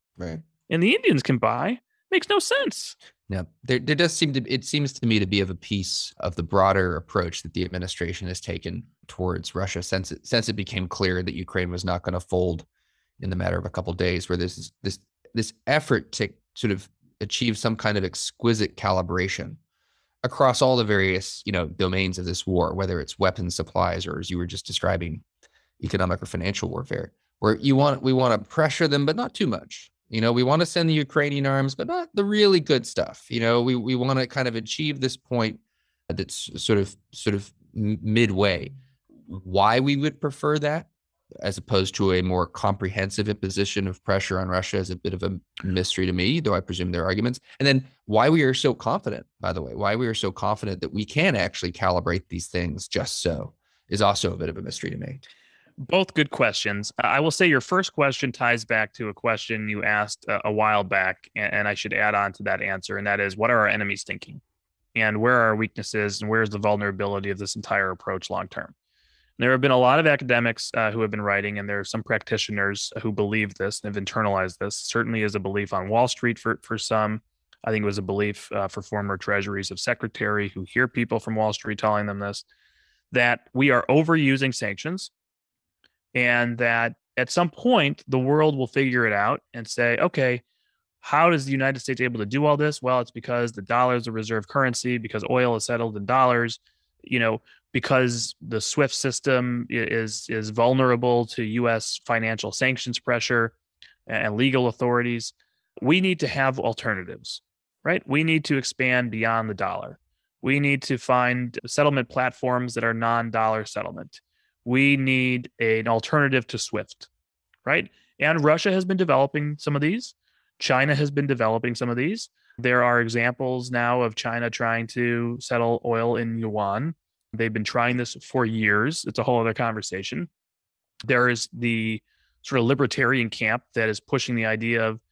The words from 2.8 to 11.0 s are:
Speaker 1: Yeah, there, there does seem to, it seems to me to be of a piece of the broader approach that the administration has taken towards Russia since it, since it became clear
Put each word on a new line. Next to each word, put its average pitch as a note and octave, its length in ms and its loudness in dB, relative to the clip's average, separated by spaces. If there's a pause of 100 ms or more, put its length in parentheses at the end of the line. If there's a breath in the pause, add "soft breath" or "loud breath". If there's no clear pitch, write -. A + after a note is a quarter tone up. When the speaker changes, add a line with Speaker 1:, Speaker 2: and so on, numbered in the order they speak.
Speaker 1:
Yeah, F#2 160 -4 (200)
there, B2+ 160 0
there C3 160 0
does E3 180 4
seem D3+ 200 0
to, B2+ 180 -2
it C3 140 -2
seems D3 280 -2
to - 120 -4
me A2 140 4
to G2 80 0
be G2 140 2
of F#2 100 -2
a F2+ 40 -8
piece - 640 -4
of F2+ 160 -4
the - 60 -4
broader F#2+ 540 4
approach F2 480 -4
that - 100 -12
the F2+ 100 -2
administration F2+ 640 -6
has F2+ 140 -8
taken F2 420 -8 (240)
towards F2 460 -4
Russia F#2 300 -4
since F#2+ 280 -4
it, - 140 -14
since A2+ 240 0
it A2 40 0
became F#2+ 340 -4
clear F#2 340 0